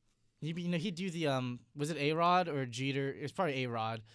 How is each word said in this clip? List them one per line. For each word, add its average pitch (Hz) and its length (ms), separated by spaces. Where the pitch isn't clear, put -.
You, 156 160
you 175 120
know, 175 100
he'd 175 160
do 180 160
the, 165 200
um, 127 300
was 147 140
it 165 80
A-Rod 170 500
or 143 200
Jeter? 135 440
It 131 120
was 135 80
probably 143 320
A-Rod 113 400